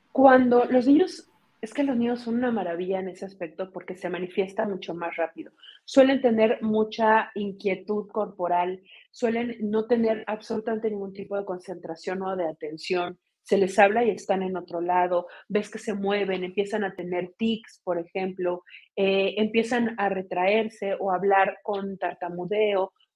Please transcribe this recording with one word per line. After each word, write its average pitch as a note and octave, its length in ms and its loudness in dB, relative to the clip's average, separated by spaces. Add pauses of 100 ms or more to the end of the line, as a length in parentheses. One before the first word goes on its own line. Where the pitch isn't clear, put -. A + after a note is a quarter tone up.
(140)
Cuando B3+ 520 8
los B3+ 220 4
niños, E4+ 420 4 (320)
es A3 120 -10
que D4 100 0
los C4+ 140 0
niños A#3+ 240 0
son A#3 140 -4
una B3 160 0
maravilla F#3 480 -2
en F#3 100 -6
ese F3+ 160 -12
aspecto F#3 480 -10
porque F#3 240 -12
se F3+ 120 -6
manifiesta F#3+ 560 -4
mucho F#3 280 -6
más E3+ 240 -8
rápido. D#3+ 340 -6 (320)
Suelen C4+ 380 4
tener A3+ 400 2
mucha A3 720 2
inquietud G3+ 720 -4
corporal, F#3 720 -2 (300)
suelen A#3 480 -4
no A3 260 -2
tener A3 420 2
absolutamente A3 640 -4
ningún G3 220 -8
tipo G3 260 -8
de G3 60 -4
concentración F3+ 800 -8
o F#3+ 140 -4
de F3 120 -2
atención. F3 720 -6 (220)
Se G3 180 2
les F#3+ 180 0
habla G#3+ 260 6
y A3+ 60 0
están F#3+ 320 -2
en F#3 160 -4
otro F3 240 -8
lado, F3+ 460 0 (200)
ves G#3 220 -2
que A3 80 -12
se G#3+ 160 -6
mueven, G3 500 -2
empiezan G3+ 400 -4
a F#3+ 120 -6
tener F3+ 420 -6
tics, A3+ 460 -4
por F3 160 -2
ejemplo, F3+ 640 -4 (320)
eh, G3 420 2
empiezan A3+ 640 0
a G3+ 100 2
retraerse F#3+ 880 -2
o F#3+ 120 -2
hablar G3 500 2
con G3 380 -6
tartamudeo, F#3 920 -2 (220)